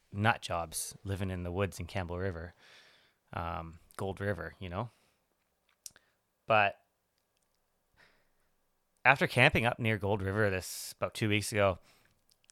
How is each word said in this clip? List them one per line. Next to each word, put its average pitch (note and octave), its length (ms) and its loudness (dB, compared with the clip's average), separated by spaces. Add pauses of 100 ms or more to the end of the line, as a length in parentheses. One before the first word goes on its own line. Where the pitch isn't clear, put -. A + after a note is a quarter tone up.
(120)
nut G#2 300 0
jobs E2 520 -6 (100)
living F#2+ 260 -4
in F2+ 140 -6
the F2 80 -6
woods F#2 280 -2
in F2 60 -8
Campbell F2 320 -6
River, F2 340 -6 (800)
um, E2+ 460 -8 (180)
Gold F#2+ 240 -6
River, F2 380 -4
you F#2+ 100 -10
know? G#2 220 -6 (1600)
But G#2 320 4 (2250)
after C3 240 6
camping C3 380 4
up A#2+ 140 0
near A2 180 2
Gold G2+ 240 0
River G2 300 2
this, - 420 -4
about - 220 -6
two A2 160 0
weeks G#2 220 0
ago, G2+ 260 4 (720)